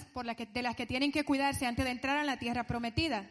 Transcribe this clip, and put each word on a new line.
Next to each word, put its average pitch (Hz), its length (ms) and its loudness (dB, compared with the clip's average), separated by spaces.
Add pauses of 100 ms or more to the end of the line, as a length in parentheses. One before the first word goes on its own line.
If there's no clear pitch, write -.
(160)
por 247 100 -6
las 233 120 -4
que, 233 100 -6
de 240 160 -4
las 240 140 -2
que 240 100 -4
tienen 262 240 2
que 294 140 2
cuidarse 277 420 2
antes 240 180 0
de 254 60 0
entrar 269 280 0
a 294 60 2
la 269 140 0
tierra 240 260 0
prometida. 233 680 0